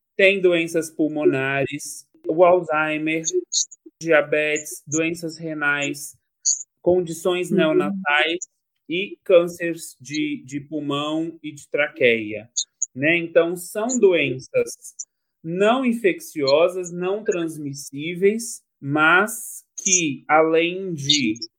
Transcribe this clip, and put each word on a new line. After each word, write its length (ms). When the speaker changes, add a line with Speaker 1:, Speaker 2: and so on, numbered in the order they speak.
Speaker 1:
tem 260
doenças 500
pulmonares, 1160
o 160
Alzheimer, 800
diabetes, 880
doenças 520
renais, 760
condições 680
Speaker 2:
Uhum. 60
Speaker 1:
neonatais 840
e 360
cânceres 760
de, 460
de 140
pulmão 840
e 100
de 160
traqueia, 800
né? 220
Então, 400
são 320
doenças 760
não 420
infecciosas, 1080
não 320
transmissíveis, 1400
mas 840
que, 460
além 640
de 420